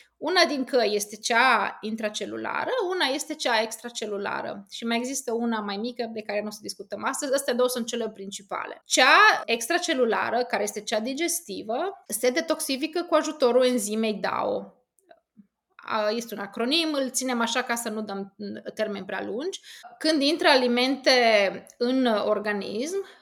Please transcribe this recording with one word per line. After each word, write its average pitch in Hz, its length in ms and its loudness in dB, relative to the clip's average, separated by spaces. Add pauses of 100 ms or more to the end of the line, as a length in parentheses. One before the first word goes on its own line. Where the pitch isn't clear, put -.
(180)
Una 349 300 4
din 269 160 -2
căi 233 300 2
este 202 220 -4
cea 233 680 2
intracelulară, 214 880 -4 (200)
una 359 240 0
este 302 220 -6
cea 247 260 0
extracelulară 208 1080 -6
și - 160 -12
mai 233 120 0
există 247 360 -4
una 233 260 -2
mai 202 180 -6
mică 240 360 -6
de 220 80 -6
care 208 200 -4
nu 214 60 -8
o 214 40 -6
să - 100 -14
discutăm 208 440 -10
astăzi. 262 280 -2
Astea 269 200 0
două 247 160 2
sunt 240 160 -4
cele 233 240 -4
principale. - 760 -10
Cea 330 600 6
extracelulară, 233 1000 0
care 208 200 -2
este 208 180 -6
cea 214 180 -2
digestivă, 262 1080 -4
se 247 220 0
detoxifică 311 760 -2
cu 339 120 0
ajutorul 262 500 4
enzimei 220 480 0
dao. 185 640 -2 (1080)
A, 214 260 -2
este 233 240 -4
un 202 60 -10
acronim, 262 540 -2
îl 269 160 -2
ținem 254 320 -2
așa 233 200 0
ca 240 140 -4
să 233 140 -6
nu 214 120 -6
dăm 196 340 -8 (380)
termeni 202 320 -4
prea 190 180 -6
lungi. 247 360 -6 (380)
Când 311 240 2
intră 311 260 2
alimente 262 640 4 (680)
în 254 280 2
organism, 208 1000 0 (160)